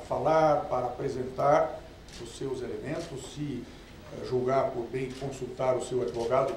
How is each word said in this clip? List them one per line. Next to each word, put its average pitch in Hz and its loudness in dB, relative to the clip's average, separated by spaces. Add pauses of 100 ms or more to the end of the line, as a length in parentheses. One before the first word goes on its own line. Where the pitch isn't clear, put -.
falar, 147 6
para 123 0
apresentar 135 2 (440)
os - -12
seus 131 -4
elementos. 127 -6
Se, 143 -4
eh, - -12
julgar 127 4
por 120 -4
bem 131 -4
consultar 135 -2
o - -2
seu 123 0
advogado, - 2